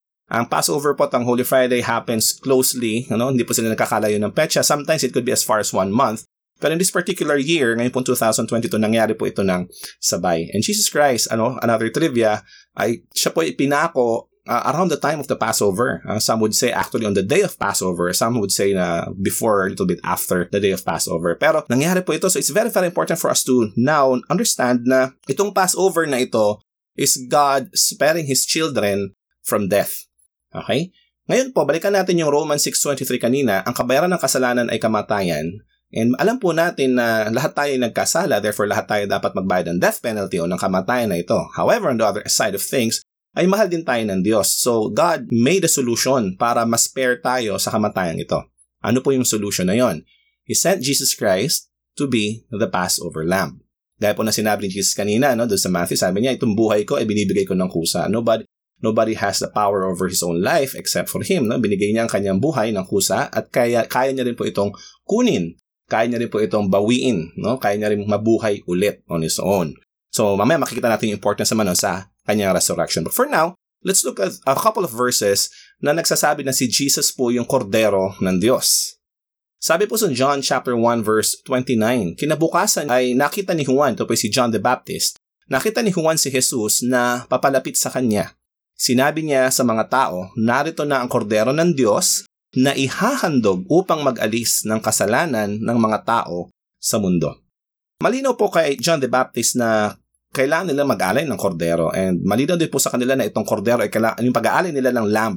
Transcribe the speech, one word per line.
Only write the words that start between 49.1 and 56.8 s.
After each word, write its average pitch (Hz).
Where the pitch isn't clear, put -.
yung 127
solution 98
na 101
yon? 113
He 110
sent 175
Jesus 135
Christ 107
to 147
be 110
the 104
Passover 87
Lamb. 85
Gaya 104
po 113
na 104
sinabi 107
ni 95
Jesus 98
kanina, 107
no, 117
doon 98
sa 95
Matthew, 87
sabi 98
niya, 131
"Itong 113
buhay 107